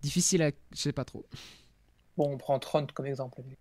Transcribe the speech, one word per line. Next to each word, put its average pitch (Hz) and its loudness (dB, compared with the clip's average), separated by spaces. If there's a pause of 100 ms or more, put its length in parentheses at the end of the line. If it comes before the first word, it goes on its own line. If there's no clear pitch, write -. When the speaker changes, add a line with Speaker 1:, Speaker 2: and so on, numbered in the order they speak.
Speaker 1:
difficile 170 2
à, 151 4 (240)
je - -6
sais 147 0
pas 131 -2
trop. - -14 (920)
Speaker 2:
Bon, 143 4
on 131 -4
prend 135 2
Tron 147 0
comme 135 -6
exemple. 131 -6 (200)